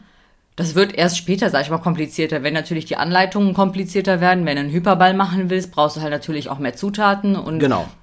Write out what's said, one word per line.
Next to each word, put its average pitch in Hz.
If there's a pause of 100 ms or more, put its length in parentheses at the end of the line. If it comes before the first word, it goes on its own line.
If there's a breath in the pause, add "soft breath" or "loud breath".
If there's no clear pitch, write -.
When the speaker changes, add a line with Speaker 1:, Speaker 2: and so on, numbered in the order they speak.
(540 loud breath)
Speaker 1:
Das 160
wird 196
erst 170
später, 190
sag 139
ich 147
mal, 165
komplizierter. 160
Wenn 151
natürlich 160
die -
Anleitungen 190
komplizierter 190
werden, 180
wenn 143
du 143
einen 143
Hyperball 180
machen 190
willst, 185
brauchst 151
du 156
halt 151
natürlich 147
auch 139
mehr 139
Zutaten 202
und 160
Speaker 2:
Genau. 113 (160)